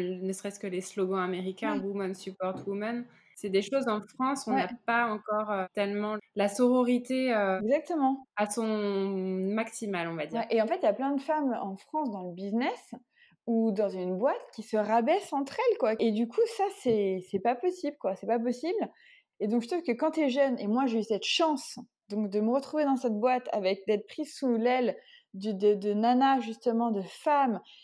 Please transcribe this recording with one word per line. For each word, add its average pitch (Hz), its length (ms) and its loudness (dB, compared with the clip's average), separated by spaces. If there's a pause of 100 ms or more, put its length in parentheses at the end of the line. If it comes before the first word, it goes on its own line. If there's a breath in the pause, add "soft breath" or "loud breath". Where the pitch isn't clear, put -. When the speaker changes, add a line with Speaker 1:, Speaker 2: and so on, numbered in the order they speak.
(220)
Speaker 1:
ne 190 100 -2
serait-ce 202 260 -8
que - 80 -8
les 185 140 -6
slogans 190 400 -2
américains, 190 580 -2
Speaker 2:
Ouais. 190 80 -4
Speaker 1:
Women 196 300 -4
Support 190 500 -6
Women. 220 400 -6 (300 soft breath)
C'est 202 140 -6
des 196 120 4
choses 262 240 0
en 214 140 0
France, 262 480 -4
on 240 60 0
Speaker 2:
Ouais. 269 80 4
Speaker 1:
n'a 196 80 -4 (160)
pas 240 200 2
encore, 214 460 -2
euh, 190 120 0 (100)
tellement 208 420 -2 (180 soft breath)
la 202 140 2
sororité, 247 840 2
euh, 196 280 2
Speaker 2:
Exactement. 269 760 0
Speaker 1:
à 208 160 0
son 220 160 -2
maximal, 196 1400 -2
on 165 80 -6
va 151 100 -4
dire. 220 140 -4
Speaker 2:
Ouais, - 100 -4
et 226 100 4
en 214 60 4
fait, 330 120 0
il 370 40 -14
y - 60 4
a 302 40 6
plein 277 200 -2
de 277 80 -2
femmes 285 420 -2
en 196 140 -6
France 302 340 -4
dans 196 140 -8
le 180 80 -8
business 226 640 -4 (520 soft breath)
ou 226 240 2
dans 202 200 2
une 185 280 -4
boîte 277 160 2 (200)
qui 214 100 -10
se - 120 -2
rabaissent 233 560 2
entre 277 280 -2
elles, 480 180 2
quoi. 220 220 2
Et 226 100 4
du 220 160 0
coup, 233 140 0 (160)
ça, 381 80 0 (160)
c'est, 202 400 2 (100)
c'est 196 80 0
pas 240 160 2
possible, 294 460 -2
quoi. 190 160 -2
C'est 196 100 -14
pas 233 140 2
possible. 294 500 -2 (480 soft breath)
Et 214 80 -2
donc, 233 160 2
je 233 60 -10
trouve 349 140 -2
que 247 100 0
quand 302 200 0
t'es 320 160 2
jeune, 262 300 2
et 208 80 -6
moi, 240 200 2
j'ai 226 120 0
eu 214 60 0
cette 202 180 -2
chance, - 560 0 (300)
donc, 208 220 -2
de 202 100 0
me 220 100 2
retrouver 277 340 0
dans 277 120 4
cette 226 240 -2
boîte 247 320 2
avec, 196 340 0
d'être 208 220 0
prise - 260 -8
sous 247 220 0
l'aile 240 400 2 (380 loud breath)
du, 202 200 -4
de, 208 200 6
de 202 180 0
nanas, 247 480 4
justement, 226 500 0
de 202 120 0
femmes 262 580 2 (240 loud breath)